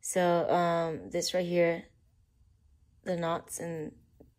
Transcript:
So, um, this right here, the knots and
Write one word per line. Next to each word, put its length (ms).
So, 480
um, 600
this 240
right 120
here, 400
the 100
knots 460
and 320